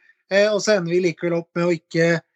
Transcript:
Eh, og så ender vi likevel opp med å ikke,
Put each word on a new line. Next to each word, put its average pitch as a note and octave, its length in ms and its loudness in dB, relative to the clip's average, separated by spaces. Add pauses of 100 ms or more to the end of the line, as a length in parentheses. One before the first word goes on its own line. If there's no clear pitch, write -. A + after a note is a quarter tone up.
(300)
Eh, G3+ 220 2
og G3+ 80 -2
så G#3+ 160 2
ender E3+ 160 -4
vi F3+ 80 2
likevel E3+ 380 -4
opp E3 160 -10
med E3+ 100 -2
å F3 80 2
ikke, E3 480 -2 (160)